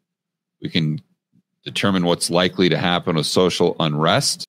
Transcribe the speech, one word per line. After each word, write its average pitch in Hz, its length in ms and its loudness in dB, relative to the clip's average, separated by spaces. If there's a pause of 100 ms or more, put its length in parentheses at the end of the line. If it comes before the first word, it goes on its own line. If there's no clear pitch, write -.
(640)
We - 60 -10
can 76 320 -2 (640)
determine 95 400 -2
what's 85 240 0
likely 90 400 2
to 78 80 2
happen 85 400 -2
with 76 80 0
social 87 560 2
unrest. 80 680 0